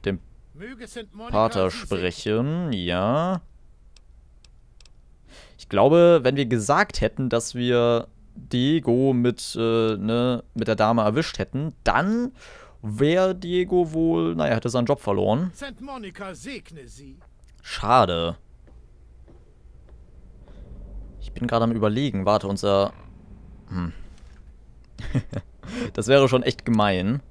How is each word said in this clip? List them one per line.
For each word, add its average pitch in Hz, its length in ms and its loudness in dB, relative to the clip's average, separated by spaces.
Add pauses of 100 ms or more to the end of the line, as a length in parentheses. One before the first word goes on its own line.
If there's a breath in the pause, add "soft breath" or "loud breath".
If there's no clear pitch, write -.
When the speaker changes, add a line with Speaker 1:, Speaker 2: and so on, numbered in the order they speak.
Speaker 1:
dem 98 160 -4 (320)
Speaker 2:
Möge 220 340 -16
Saint 220 280 -16
Monica 220 180 -12
Speaker 1:
Pater 95 380 2
Speaker 2:
Sie - 80 -12
segnen. - 80 -12 (120)
Speaker 1:
sprechen. 120 720 -2
Ja. 110 680 -2 (2250 loud breath)
Ich - 120 -20
glaube, 160 540 8
wenn 131 140 2
wir 139 100 0
gesagt 127 540 0
hätten, 120 300 -2
dass 117 240 -2
wir 120 540 2 (260)
Diego 135 800 0
mit, 120 440 0
äh, 113 400 2
ne, 117 480 -2 (100)
mit 113 140 -4
der 110 80 2
Dame 110 260 2
erwischt 113 360 0
hätten, 135 360 -6 (100)
dann 214 480 0 (500 loud breath)
wäre 156 520 2
Diego 180 580 0
wohl, 165 420 0
naja, 151 200 0
hätte 113 140 -2
seinen 120 180 0
Job - 140 0
verloren. 104 540 0
Speaker 2:
Saint 277 260 -14
Monica 202 540 -14
segne 156 520 -16
Sie. 135 320 -20 (440)
Speaker 1:
Schade. 87 760 2 (2750 loud breath)
Ich - 120 -12
bin 120 140 -6
gerade 117 180 0
am 117 80 0
Überlegen. 107 540 0
Warte, 101 220 2
unser... 98 440 2 (760)
Hm. 87 240 -6 (1200 soft breath)
<laughs> 127 100 -2 (720 loud breath)
Das 107 140 -6
wäre 135 200 6
schon 127 140 2
echt - 240 -4
gemein. 104 640 0